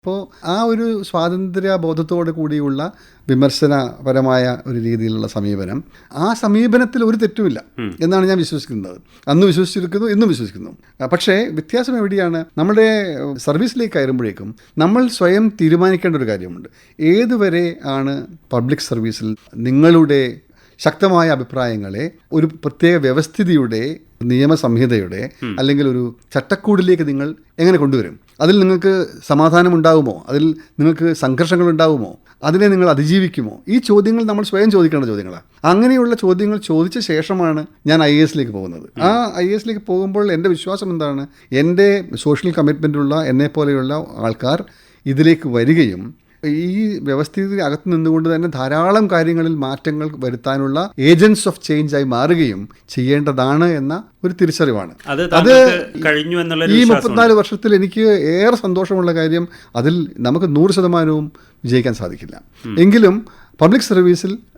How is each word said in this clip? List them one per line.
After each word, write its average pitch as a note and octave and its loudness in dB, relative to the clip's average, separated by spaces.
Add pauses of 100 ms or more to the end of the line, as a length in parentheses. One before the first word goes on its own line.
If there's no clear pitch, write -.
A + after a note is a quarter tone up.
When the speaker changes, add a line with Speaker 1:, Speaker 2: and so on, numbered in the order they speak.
Speaker 1:
അപ്പോ F#3 -6 (260)
ആ E3+ -4
ഒരു A3+ 0 (180)
സ്വാതന്ത്ര്യ F#3 -4
ബോധത്തോടു E3 -4
കൂടിയുള്ള D3 -4 (480)
വിമർശനപരമായ C3 0 (220)
ഒരു A#2+ -6
രീതിയിലുള്ള A2 -2
സമീപനം, G2+ -4 (340)
ആ D#3+ -4
സമീപനത്തിൽ A#3 0
ഒരു A3+ 0
തെറ്റുമില്ല G#3 -2 (180)
Speaker 2:
ഉം. G#2+ -6 (100)
Speaker 1:
എന്നാണ് F#3+ 2
ഞാൻ F#3+ 2
വിശ്വസിക്കുന്നത്. A#2+ -6 (300)
അന്ന് E3 4
വിശ്വസിച്ചിരിക്കുന്നു, F#3 -2
ഇന്നും G#3 2
വിശ്വസിക്കുന്നു. G#2 -6 (200)
ആ, C3 -10
പക്ഷേ F#3 0 (160)
വ്യത്യാസം A#3 -4
എവിടെയാണ്? F#3+ -2 (180)
നമ്മുടെ, G#3+ 2 (240)
ഏഹ്, C#3 -8
സർവീസിലേക്ക് A3+ -2
കയറുമ്പോഴേക്കും B2+ -4 (280)
നമ്മൾ G3+ 2
സ്വയം G3 2
തീരുമാനിക്കേണ്ട E3+ 2
ഒരു C3 -2
കാര്യമുണ്ട്. F#2 -8 (320)
ഏതുവരെ F#3+ 0 (240)
ആണ് C3+ -4 (360)
പബ്ലിക് B2+ -2
സർവീസിൽ A2+ -6 (300)
നിങ്ങളുടെ C#3+ 4 (560)
ശക്തമായ E3+ 2
അഭിപ്രായങ്ങളെ A#2+ -6 (300)
ഒരു D#3+ 2
പ്രത്യേക E3 0
വ്യവസ്ഥിതിയുടെ, C#3 0 (400)
നിയമസംഹിതയുടെ, A#2+ 0 (200)
Speaker 2:
ഉം. A#2 -8
Speaker 1:
അല്ലെങ്കിൽ C#3+ 0
ഒരു B2 -2 (300)
ചട്ടക്കൂടിലേക്ക് F3+ 0
നിങ്ങൾ C#3+ -4 (300)
എങ്ങനെ F3 4
കൊണ്ടുവരും? C3+ 0 (240)
അതിൽ E3+ 4
നിങ്ങൾക്ക് F#3+ 2 (300)
സമാധാനം E3 2
ഉണ്ടാവുമോ? D#3 2 (120)
അതിൽ D3 0 (320)
നിങ്ങൾക്ക് D#3+ 0
സംഘർഷങ്ങൾ D#3+ 0
ഉണ്ടാവുമോ? D#3 2 (320)
അതിനെ F#3 2
നിങ്ങൾ F#3 4
അതിജീവിക്കുമോ? D3+ 0 (100)
ഈ G3+ -2
ചോദ്യങ്ങൾ A3 2
നമ്മൾ G#3+ -2
സ്വയം G3+ 2
ചോദിക്കേണ്ട D#3+ 2
ചോദ്യങ്ങളാണ്. F#2+ -8 (180)
അങ്ങനെയുള്ള A#3 2
ചോദ്യങ്ങൾ G3+ 0
ചോദിച്ച F3 -2
ശേഷമാണ് E3 -2 (240)
ഞാൻ D#3 2
ഐ D3 2
എ D3+ 4
എസിലേക്ക് D3 -2
പോകുന്നത്. F#2+ -12
Speaker 2:
ഉം. - -8
Speaker 1:
ആ F#3 4 (240)
ഐ F3+ -2
എ G3+ -2
എസിലേക്ക് G#3+ -8
പോകുമ്പോൾ F#3+ -2
എൻ്റെ E3+ -2
വിശ്വാസം F#3 -6
എന്താണ്? C#3+ -6 (280)
എൻ്റെ F3 2 (280)
സോഷ്യൽ D3 -2
കമ്മിറ്റ്മെൻ്റുള്ള, D3 0
എന്നെപ്പോലെയുള്ള C#3+ -2 (240)
ആൾക്കാർ A2+ -4 (460)
ഇതിലേക്ക് D#3 2
വരികയും A#2+ 2 (400)
ഈ D#3+ -4 (280)
വ്യവസ്ഥിതി D3+ -4
അകത്ത് D3+ -4
നിന്നുകൊണ്ട് D#3+ 0
തന്നെ E3 -2
ധാരാളം D#3+ 0
കാര്യങ്ങളിൽ E3 0
മാറ്റങ്ങൾ D3+ -6 (120)
വരുത്താനുള്ള C3+ -4 (240)
agents F3 6
of F3+ -4
change D3+ -2
ആയി C#3 2
മാറുകയും C3 0 (280)
ചെയ്യേണ്ടതാണ് C#3+ 0
എന്ന C#3+ -4 (280)
ഒരു F3+ -2
തിരിച്ചറിവാണ്. C#3+ 0 (140)
Speaker 2:
അത് C#3+ -4
Speaker 1:
അത് F3+ -4
Speaker 2:
താങ്കൾക്ക് F3+ 4
കഴിഞ്ഞു D#3 0
എന്നുള്ളൊരു E3 -2
Speaker 1:
ഈ G3+ 4
Speaker 2:
വിശ്വാസമുണ്ട്. A3+ 6
Speaker 1:
മുപ്പത്തിനാല് A3+ 2
വർഷത്തിൽ G#3 0
എനിക്ക് G3 0 (260)
ഏറെ G#3 2
സന്തോഷമുള്ള F#3 -2
കാര്യം E3 -2 (300)
അതിൽ C#3 0 (240)
നമുക്ക് D#3 0
നൂറ് D#3 2
ശതമാനവും E3 0 (380)
വിജയിക്കാൻ B2 0
സാധിക്കില്ല. F2+ -10 (300)
Speaker 2:
ഉം. A2+ -8
Speaker 1:
എങ്കിലും G3 6 (440)
പബ്ലിക് G#3+ 4
സർവീസിൽ F3+ 2 (260)